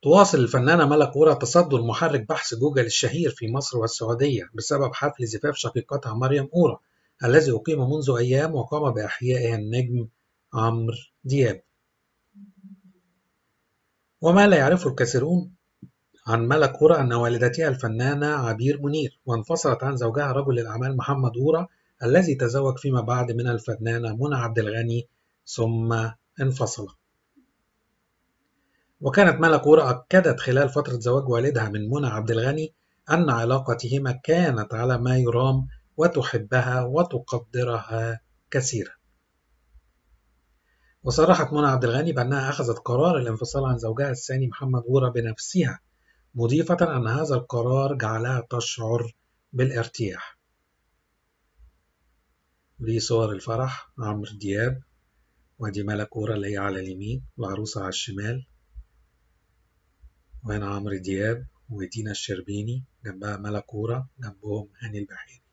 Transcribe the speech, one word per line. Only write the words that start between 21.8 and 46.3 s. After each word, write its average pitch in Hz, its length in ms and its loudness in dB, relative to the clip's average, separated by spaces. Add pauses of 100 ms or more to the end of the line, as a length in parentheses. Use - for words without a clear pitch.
الذي 143 320 4
تزوج 131 440 0
فيما 127 220 0
بعد 120 320 -2
من 120 160 -2
الفنانة 117 680 -4
منى 143 180 -2
عبد 117 240 -2
الغني 117 500 -2 (380)
ثم 113 640 0 (300)
انفصل. 131 460 -2 (2250)
وكانت 165 400 4
ملك 156 200 6
أورا 147 300 8
أكدت 165 500 2
خلال 135 280 2
فترة 127 300 -4
زواج 127 300 0
والدها 120 400 0
من 107 220 -4
منى 143 160 -2
عبد 107 240 -4
الغني 139 440 -2 (360)
أن 160 200 2
علاقتهما 123 840 0
كانت 139 640 0
على 120 240 0
ما 127 200 2
يرام 131 500 2 (280)
وتحبها 127 880 0
وتقدرها 120 1400 -4 (300)
كثيرا. - 420 -2 (2000)
وصرحت 156 500 2
منى 147 140 2
عبد 131 180 2
الغني 139 280 0
بأنها 131 380 -2
أخذت 120 280 -4
قرار 147 400 2
الانفصال 123 460 -4
عن 127 140 0
زوجها 117 320 -4
الثاني 131 360 -4
محمد 127 360 -4
أورا 127 280 2
بنفسها، 117 680 -2 (540)